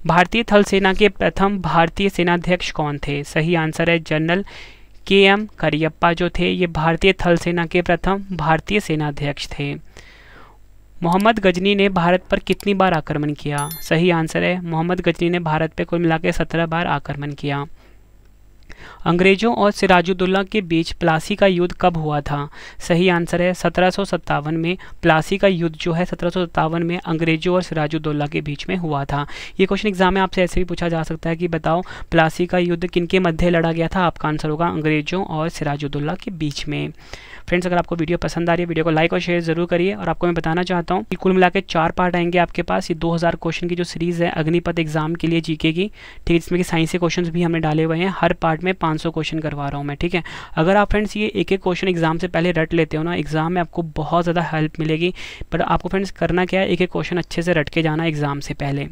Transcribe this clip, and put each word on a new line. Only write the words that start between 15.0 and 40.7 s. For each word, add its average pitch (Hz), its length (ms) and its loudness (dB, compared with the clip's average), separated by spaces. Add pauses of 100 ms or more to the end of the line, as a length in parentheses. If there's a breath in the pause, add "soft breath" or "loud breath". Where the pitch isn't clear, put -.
गजनी 170 280 0
ने 175 100 0
भारत 160 340 -2
पे 175 100 -4
कुल 170 160 -2
मिला 165 180 2
के 175 140 0
सत्रह 165 340 0
बार 165 220 -2
आक्रमण 147 440 -4
किया। 143 340 -4 (1400 loud breath)
अंग्रेजों 190 500 4
और 208 160 4
सिराजुद्दौला 185 720 2
के 214 180 -2
बीच 165 300 -2
प्लासी 160 440 0
का 196 120 4
युद्ध 175 340 2
कब 180 160 4
हुआ 151 240 -2
था? 143 280 -4 (300 loud breath)
सही 175 300 2
आंसर 170 320 0
है 180 120 2
सत्रह 180 360 2
सौ 196 160 -2
सत्तावन 151 520 -2
में। 165 200 -2 (240 loud breath)
प्लासी 160 360 2
का 202 100 4
युद्ध 170 280 2
जो 170 180 -4
है 175 120 0
सत्रह 175 240 -4
सौ 180 160 -2
सत्तावन 165 380 0
में 170 160 -2
अंग्रेजों 160 560 0
और 185 60 2
सिराजुद्दौला 151 680 -2
के 156 140 -4
बीच 147 280 -8
में 185 60 -2
हुआ 151 300 -2
था। 143 220 -2 (320 loud breath)
ये 190 60 6
क्वेश्चन 196 220 -2
एग्जाम 185 260 2
में 190 80 2
आपसे 185 220 2
ऐसे 175 160 0
भी 185 60 2
पूछा 175 240 -4
जा 165 140 0
सकता 160 260 -4
है 165 60 0
कि 175 120 -2
बताओ 165 340 0 (300 loud breath)
प्लासी 165 340 4
का 180 120 0
युद्ध 175 300 0
किनके 180 320 0
मध्य 175 300 2
लड़ा 165 220 2
गया 165 160 0
था? 190 120 -2
आपका 165 300 0
आंसर 151 200 -2
होगा 156 180 0
अंग्रेजों 156 580 0
और 160 240 -2
सिराजुद्दौला 147 640 -4
के - 160 -10
बीच 156 360 -6
में। 147 260 -4 (540 loud breath)
फ्रेंड्स, 180 200 0
अगर 175 100 2
आपको 175 180 0
वीडियो 165 220 0
पसंद 165 320 -2
आ 170 40 4
रही 170 100 0
है, 175 40 -2
वीडियो 160 160 0
को 165 80 2
लाइक 160 220 2
और 180 60 0
शेयर 175 220 0
जरूर 165 240 0
करिए। 175 280 0
और 185 160 -4
आपको 165 180 0
मैं 175 60 2
बताना 165 300 0
चाहता 180 320 -2